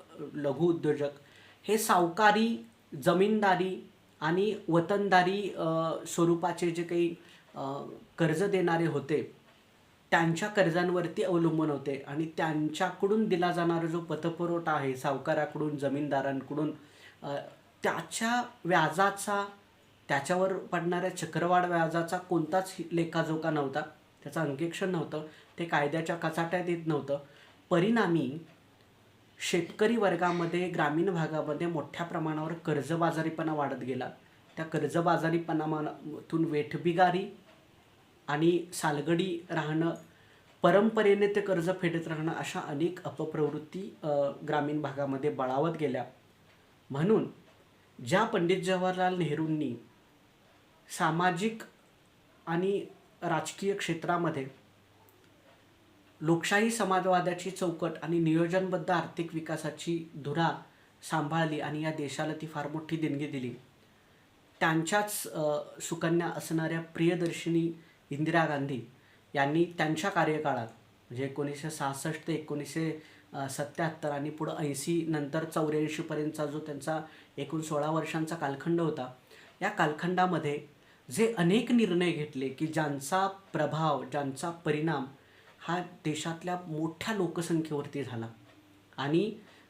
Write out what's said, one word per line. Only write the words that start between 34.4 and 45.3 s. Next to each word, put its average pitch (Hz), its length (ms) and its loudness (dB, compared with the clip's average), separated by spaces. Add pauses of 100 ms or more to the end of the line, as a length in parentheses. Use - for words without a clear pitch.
त्या 160 80 -6
कर्जबाजारीपणातून 160 1800 0
वेठबिगारी 165 920 2 (920)
आणि 165 440 4
सालगडी 165 680 0 (120)
राहणं, 160 400 2 (720)
परंपरेने 202 640 6
ते 202 140 0
कर्ज 185 300 0 (120)
फेडत 165 260 0
राहणं, 160 240 -2
अशा 165 280 -6
अनेक 156 440 -2
अपप्रवृत्ती, 156 1000 -4
अ, 160 60 -4 (400)
ग्रामीण 147 320 0
भागामध्ये 139 500 -2